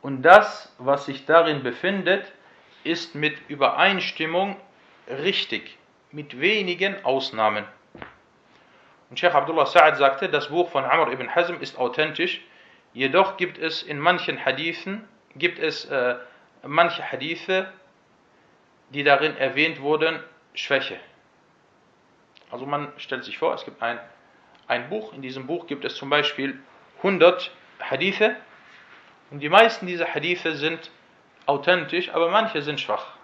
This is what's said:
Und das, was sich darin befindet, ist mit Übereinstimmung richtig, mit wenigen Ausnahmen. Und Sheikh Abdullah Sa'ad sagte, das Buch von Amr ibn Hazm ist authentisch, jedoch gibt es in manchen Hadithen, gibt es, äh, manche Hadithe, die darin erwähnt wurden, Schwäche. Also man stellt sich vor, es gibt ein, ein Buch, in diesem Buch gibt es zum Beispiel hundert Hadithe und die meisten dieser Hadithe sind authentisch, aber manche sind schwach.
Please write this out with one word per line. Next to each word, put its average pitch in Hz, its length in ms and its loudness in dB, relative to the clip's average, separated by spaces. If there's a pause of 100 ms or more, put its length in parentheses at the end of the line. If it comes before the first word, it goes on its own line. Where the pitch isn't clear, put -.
Und 139 180 -6
das, - 560 8
was 135 300 0
sich 131 180 -10
darin 156 380 4
befindet, 185 680 -2 (520)
ist 165 320 -6
mit 147 340 -4
Übereinstimmung 165 1080 0 (500)
richtig, - 680 -4 (360)
mit 147 280 -14
wenigen 190 640 -2
Ausnahmen. 110 640 0 (1400)
Und 123 100 -12
Sheikh 170 140 2
Abdullah 156 300 2
Sa'ad 156 320 6
sagte, 139 340 2
das 147 200 -2
Buch 175 200 -2
von 131 160 -2
Amr 135 260 2
ibn 123 220 -8
Hazm 175 280 0
ist - 180 -14
authentisch, 156 600 -2 (520)
jedoch 139 440 2
gibt - 200 -6
es 160 240 -6
in 147 180 -10
manchen 160 460 0
Hadithen, 165 600 -6 (280)
gibt 170 220 -2
es, 156 280 -4
äh, 123 300 -2 (460)
manche 160 500 0
Hadithe, 170 640 -4 (1160)
die 139 140 -6
darin 143 320 4
erwähnt 139 460 0
wurden, 151 380 0 (340)
Schwäche. - 460 -4 (1500)
Also 123 140 -14
man 143 320 -6
stellt 123 260 -10
sich 113 140 -14
vor, - 160 0
es - 100 -10
gibt - 200 -14
ein, 117 160 -4 (680)
ein 123 220 -2
Buch, 214 240 -8
in 139 80 -16
diesem 131 240 -10
Buch 170 220 -6
gibt 139 180 -8
es - 100 -6
zum 139 140 -12
Beispiel 139 500 -2 (440)
hundert 180 480 4 (280)
Hadithe 190 560 0 (960)
und 143 120 -12
die 147 80 -4
meisten 220 360 6
dieser 175 220 -4
Hadithe 160 480 -4
sind 160 340 -4 (560)
authentisch, 170 680 0
aber 170 180 2
manche 190 320 0
sind 143 200 -6
schwach. - 240 -4 (180)